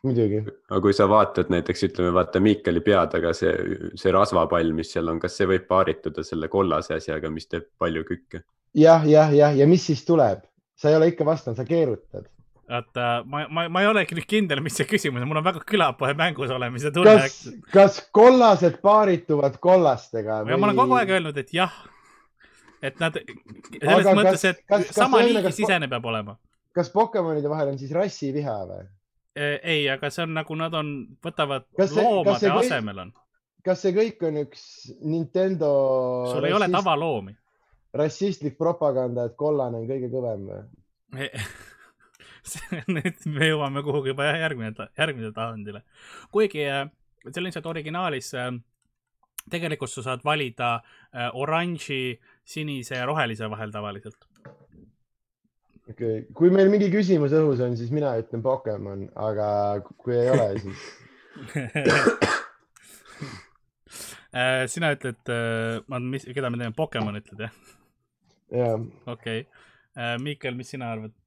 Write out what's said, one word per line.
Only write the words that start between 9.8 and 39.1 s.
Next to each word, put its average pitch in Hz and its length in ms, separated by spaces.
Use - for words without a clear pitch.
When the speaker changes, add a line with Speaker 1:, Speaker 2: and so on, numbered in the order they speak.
Speaker 1:
siis 147 180
tuleb? 120 360
Sa - 180
ei 156 80
ole 165 140
ikka 170 120
vastanud, 147 320
sa 131 80
keerutad. 131 640
Speaker 3:
Oota, 120 580
ma, 147 220
ma, 165 240
ma 185 140
ei - 20
olegi 190 320
nüüd - 80
kindel, 190 340
mis 160 140
see 143 160
küsimus 139 320
on. 127 80
Mul 156 80
on 156 80
väga 180 240
külapoe 143 480
mängus 147 320
olemise 127 400
tunne. 180 300
Speaker 1:
Kas, 135 160
kas 196 300
kollased 220 720
paarituvad 180 800
kollastega 123 800
Speaker 3:
Ja 160 80
ma 208 80
olen 208 80
Speaker 1:
või 247 80
Speaker 3:
kogu 254 160
aeg 196 160
öelnud, 156 240
et - 160
jah. 175 220
Et 135 160
nad, 165 160
selles - 880
Speaker 1:
Aga 190 160
Speaker 3:
mõttes, 190 160
Speaker 1:
kas, - 160
Speaker 3:
et 180 160
Speaker 1:
kas, 202 220
kas - 100
Speaker 3:
sama 254 220
Speaker 1:
see 240 80
on, - 20
Speaker 3:
liigi 214 160
Speaker 1:
kas 175 80
po-, - 80
Speaker 3:
sisene 180 260
peab 120 220
olema. 107 240
Speaker 1:
kas 175 140
Pokemonide 180 580
vahel 147 220
on 139 80
siis 135 160
rassiviha 147 680
või? 92 180
Speaker 3:
Äh, 143 260
ei, 156 260
aga 135 220
see 170 160
on 160 80
nagu 156 200
nad 160 220
on, 151 120
võtavad 143 400
Speaker 1:
Kas 190 160
see, 185 80
Speaker 3:
loomade 202 320
Speaker 1:
kas 202 80
see 196 80
kõik, - 160
Speaker 3:
asemel 110 340
on. 92 120
Speaker 1:
kas 180 160
see 190 140
kõik 214 320
on 156 100
üks - 280
Nintendo 165 680
Speaker 3:
Sul 123 200
ei - 80
ole 202 140
Speaker 1:
rassist-, 180 100
Speaker 3:
tavaloomi. 147 560
Speaker 1:
rassistlik 151 640
propaganda, 131 640